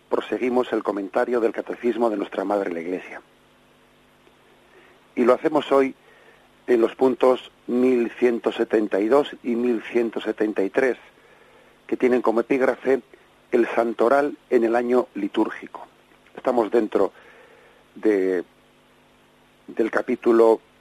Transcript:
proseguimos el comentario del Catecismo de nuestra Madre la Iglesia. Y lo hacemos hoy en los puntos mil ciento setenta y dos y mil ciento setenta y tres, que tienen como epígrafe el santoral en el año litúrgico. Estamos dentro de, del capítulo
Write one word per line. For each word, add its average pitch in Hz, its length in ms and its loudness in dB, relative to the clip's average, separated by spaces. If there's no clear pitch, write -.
proseguimos 120 640 -2
el 107 80 0
comentario 117 580 -2
del 107 120 0
Catecismo 113 580 -2
de 104 80 -4
nuestra 95 260 -6
Madre 98 300 -2
la 85 60 -8
Iglesia. 87 420 -10
Y 127 80 2
lo 123 120 6
hacemos 151 360 -2
hoy 135 220 2
en 123 160 2
los 113 140 0
puntos 127 560 2
mil 123 500 2
ciento 117 340 0
setenta 107 480 -2
y 107 80 0
dos 143 360 2
y 120 120 -2
mil 120 280 0
ciento 117 360 -2
setenta 107 440 -2
y 98 80 -4
tres, 131 260 0
que 113 100 -6
tienen 123 280 2
como 110 160 2
epígrafe 127 640 0
el 120 160 2
santoral 120 680 0
en 120 140 4
el 117 120 0
año 123 380 0
litúrgico. - 720 -4
Estamos 120 360 -2
dentro 104 420 0
de, 95 500 0
del 113 240 -4
capítulo 113 680 2